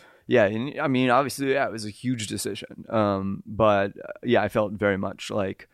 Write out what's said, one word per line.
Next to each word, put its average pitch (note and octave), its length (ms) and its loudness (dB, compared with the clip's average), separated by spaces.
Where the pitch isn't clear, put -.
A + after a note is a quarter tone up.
Yeah, A#2+ 180 6
and, A2 340 -2
I E3 80 -2
mean, B2+ 240 2
obviously, C3+ 400 0
yeah, C3+ 160 0
it F#2+ 40 -6
was A2 140 -10
a G#2+ 40 -8
huge A#2 380 -6
decision. - 640 -8
Um, G2 560 0
but, G#2 460 2
uh, - 100 -14
yeah, A#2 180 4
I G#2 60 0
felt G#2 240 0
very G2+ 260 2
much G2 320 -6
like G2+ 440 -4